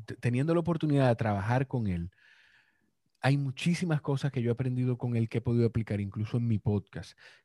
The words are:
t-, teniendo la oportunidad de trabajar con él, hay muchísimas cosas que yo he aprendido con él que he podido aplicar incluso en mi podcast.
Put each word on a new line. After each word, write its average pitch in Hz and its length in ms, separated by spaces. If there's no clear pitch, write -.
t-, - 120
teniendo 127 360
la 170 80
oportunidad 151 480
de 117 60
trabajar 113 520
con 117 200
él, 87 240
hay 139 160
muchísimas 151 640
cosas 139 320
que 127 100
yo 117 100
he - 20
aprendido 127 440
con 120 200
él 113 100
que 117 120
he - 20
podido 117 240
aplicar 107 340
incluso 107 380
en 120 100
mi 110 120
podcast. - 580